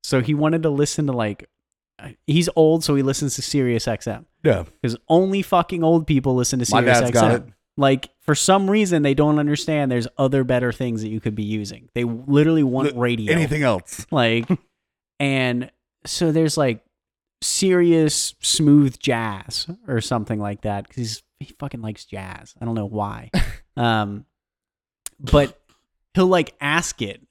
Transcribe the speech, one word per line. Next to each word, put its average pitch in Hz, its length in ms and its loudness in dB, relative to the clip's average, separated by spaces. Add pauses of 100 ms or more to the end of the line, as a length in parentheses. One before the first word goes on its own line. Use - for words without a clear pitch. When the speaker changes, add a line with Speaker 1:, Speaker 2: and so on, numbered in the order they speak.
Speaker 1:
So 135 180 0
he 127 140 -2
wanted 156 300 0
to 160 60 2
listen 147 360 -2
to, 139 60 -2
like, 110 360 -4 (760)
he's 165 300 2
old, 160 280 4
so 147 100 0
he 139 80 2
listens 135 340 -2
to 123 60 -8
Sirius 123 460 0
X 110 180 -6
M. 110 200 -10 (180)
Speaker 2:
Yeah. 101 200 2 (180)
Speaker 1:
'Cause 117 140 -4 (120)
only 190 340 2
fucking 175 400 0
old 165 240 2
people 135 280 2
listen 123 260 0
to 120 140 -2
Speaker 2:
My 113 60 4
dad's 120 300 4
got 117 100 4
Speaker 1:
Sirius 113 140 4
X 120 80 -4
M. - 60 -20
Speaker 2:
it. - 40 -20 (260)
Speaker 1:
Like, 135 300 2 (120)
for 151 140 0
some 190 360 2
reason, 190 320 2
they 143 120 2
don't 151 240 2
understand 147 540 0
there's 120 140 0 (100)
other 135 280 2
better 123 280 0
things 117 300 -6
that 110 60 -6
you 110 120 -6
could 107 140 -4
be 104 100 -6
using. 104 500 -8
They 120 100 -2
literally 139 580 2
want 135 300 0
Speaker 2:
L-, 123 60 -8
Speaker 1:
radio. 120 340 -2
Speaker 2:
anything 151 320 0
else. 104 460 -2
Speaker 1:
Like, 117 360 0 (380)
<laughs> - 360 -20
and 127 500 -2 (360)
so 165 260 0
there's, 156 240 2
like, 127 260 0 (600)
serious 175 960 2
smooth 147 580 4
jazz 113 680 -6 (220)
or 123 120 -2
something 110 400 -4
like 101 220 -6
that, 101 260 -6
'cause - 80 -18
he's, 113 260 -8 (180)
he - 180 -18
fucking 131 240 -10
likes 110 220 -10
jazz. - 560 -16
I - 40 -8
don't 117 100 -4
know 107 120 -4
why. 107 480 -8
Speaker 2:
<laughs> - 60 2 (360)
Speaker 1:
Um, 107 480 -2 (960)
but 143 400 2 (540)
he'll, 185 140 4
like, 175 340 2
ask 151 400 -2
it 98 180 -8 (100)